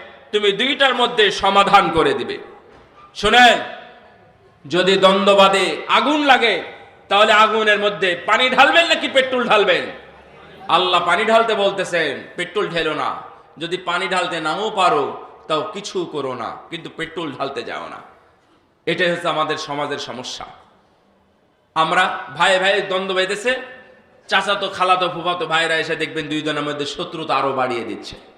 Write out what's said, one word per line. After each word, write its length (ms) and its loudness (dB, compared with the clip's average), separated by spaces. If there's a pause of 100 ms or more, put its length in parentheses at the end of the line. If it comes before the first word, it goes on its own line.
(320)
তুমি 200 2
দুইটার 420 0
মধ্যে 360 2
সমাধান 600 4
করে 240 2
দিবে। 240 -6 (760)
শোনেন, 440 6 (1080)
যদি 280 2
দ্বন্দ্ব 380 6
বাধে, 420 4 (120)
আগুন 360 2
লাগে, 380 4 (460)
তাহলে 240 4
আগুনের 460 4
মধ্যে 480 -2
পানি 240 2
ঢালবেন 360 4
নাকি 220 -2
পেট্রোল 400 0
ঢালবেন? 340 2 (880)
আল্লাহ 380 2
পানি 180 2
ঢালতে 300 2
বলতেছেন, 840 -2
পেট্রোল 340 -4
ঢেলো 240 -2
না। 220 -4 (420)
যদি 180 -8
পানি 320 -4
ঢালতে 320 -4
নাও 300 -4
পারো, 560 0 (220)
তাও 140 0
কিছু 500 -8
করো 220 -6
না, 220 -10 (140)
কিন্তু 260 -12
পেট্রোল 420 -8
ঢালতে 240 -6
যাও 260 -10
না। 80 -14 (880)
এটাই 240 0
হচ্ছে 180 -4
আমাদের 280 -2
সমাজের 420 -6
সমস্যা। 460 -12 (1300)
আমরা 440 0 (180)
ভাই 220 4
ভাই 240 0
দ্বন্দ্ব 320 -4
বেঁধেছে, 640 -4 (500)
চাচাতো, 400 0
খালাতো, 400 0
ফুফাতো 380 -4
ভাইরা 300 0
এসে 200 -2
দেখবেন 320 -6
দুইজনের 340 -4
মধ্যে 240 -6
শত্রুতা 500 -6
আরো 160 0
বাড়িয়ে 320 -2
দিচ্ছে। 320 -12 (220)